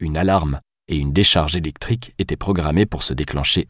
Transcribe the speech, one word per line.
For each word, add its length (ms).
une 180
alarme 420
et 120
une 160
décharge 420
électrique 600
étaient 180
programmées 480
pour 180
se 120
déclencher 560